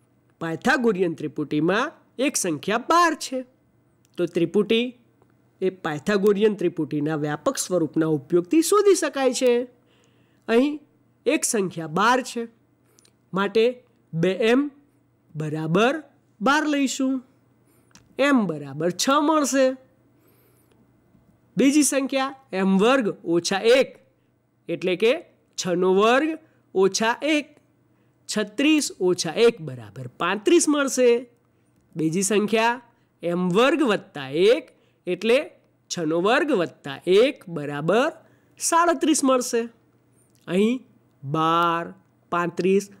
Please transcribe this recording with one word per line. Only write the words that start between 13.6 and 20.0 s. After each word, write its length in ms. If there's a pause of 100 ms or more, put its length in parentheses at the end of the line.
બે 200 (200)
એમ 80 (760)
બરાબર 600 (460)
બાર 240 (100)
લઈશું. 400 (1040)
એમ 280
બરાબર 440 (120)
છ 40 (220)
મળશે. 380 (1900)